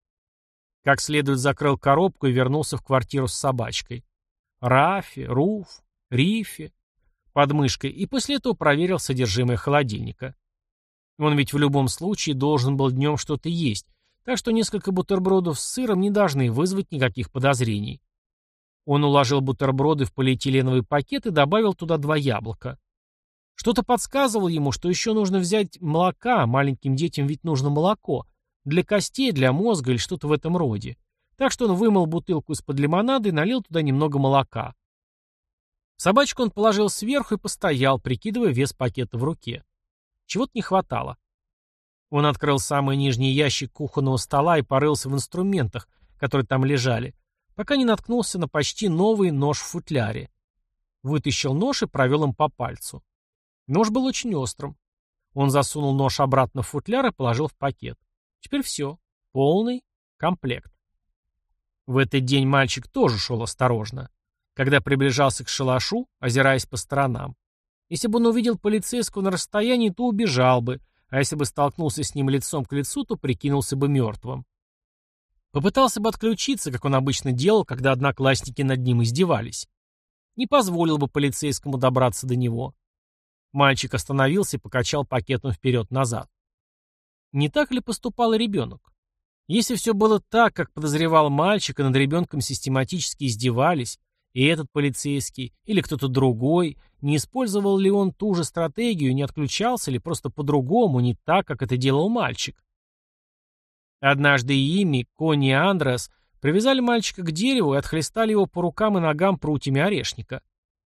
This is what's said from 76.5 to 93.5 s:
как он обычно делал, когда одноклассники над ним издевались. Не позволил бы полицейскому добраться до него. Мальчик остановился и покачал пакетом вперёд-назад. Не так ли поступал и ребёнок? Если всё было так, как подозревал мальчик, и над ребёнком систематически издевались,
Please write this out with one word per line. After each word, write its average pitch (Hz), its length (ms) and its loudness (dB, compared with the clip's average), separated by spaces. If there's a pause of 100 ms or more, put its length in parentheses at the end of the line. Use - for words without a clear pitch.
как 123 140 -4
он 139 100 2
обычно 135 360 0
делал, 175 340 2
когда 135 260 0
одноклассники 135 720 0
над 131 180 2
ним 123 240 2
издевались. 117 640 0 (680)
Не 240 120 -4
позволил 170 500 2
бы 143 100 0
полицейскому 143 720 -2
добраться 127 500 2
до 123 80 -2
него. 123 380 -4 (800)
Мальчик 139 420 2
остановился 139 640 0
и - 20 -6
покачал 127 460 -2
пакетом 131 460 -4
вперёд-назад. 120 800 -2 (1040)
Не 143 180 0
так 294 220 0
ли 247 100 -2
поступал 226 520 -2
и 220 40 4
ребёнок? 196 560 -4 (540)
Если 226 280 0
всё 226 180 0
было 214 280 4
так, 226 340 2
как 165 180 -4
подозревал 156 560 4
мальчик, 160 500 0
и 139 40 0
над 131 120 2
ребёнком 143 460 0
систематически 135 840 -4
издевались, 123 720 0 (340)